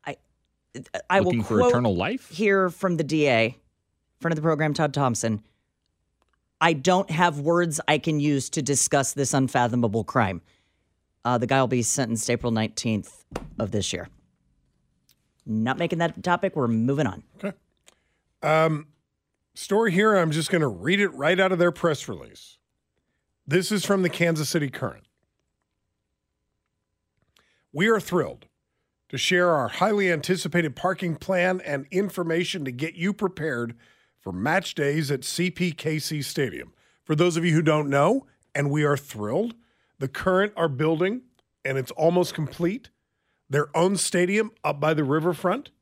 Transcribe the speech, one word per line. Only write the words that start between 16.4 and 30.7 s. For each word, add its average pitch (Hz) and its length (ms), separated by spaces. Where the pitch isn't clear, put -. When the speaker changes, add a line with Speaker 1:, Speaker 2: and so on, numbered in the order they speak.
Speaker 1:
We're 135 100
moving 123 400
on. 92 160
Speaker 3:
Okay. 196 160
Um, 156 460
story 214 380
here, 208 240
I'm 165 160
just 156 180
gonna 160 160
read 123 320
it 202 120
right 156 280
out 190 140
of 175 80
their 175 100
press 160 380
release. 67 500
This 175 240
is 208 140
from 196 180
the 175 80
Kansas 165 380
City 147 220
Current. - 340
We 165 160
are 220 120
thrilled 131 480
to - 80
share 180 340
our 135 180
highly 202 420
anticipated 165 640